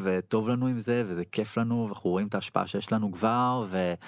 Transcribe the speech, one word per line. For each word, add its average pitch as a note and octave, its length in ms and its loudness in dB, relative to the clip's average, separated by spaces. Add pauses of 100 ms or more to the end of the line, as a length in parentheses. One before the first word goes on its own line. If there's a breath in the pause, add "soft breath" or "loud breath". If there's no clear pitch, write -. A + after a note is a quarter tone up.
וטוב F#2+ 460 2
לנו B2 180 2
עם B2+ 120 0
זה, A#2+ 280 0
וזה F2 180 -2
כיף - 320 -4
לנו, A#2 320 2
ואנחנו G2 220 -2
רואים F#2+ 160 2
את G#2 80 -4
ההשפעה F#2+ 320 -2
שיש - 260 -4
לנו G#2+ 200 0
כבר, A#2+ 540 2
ו-, F#2 280 0 (140)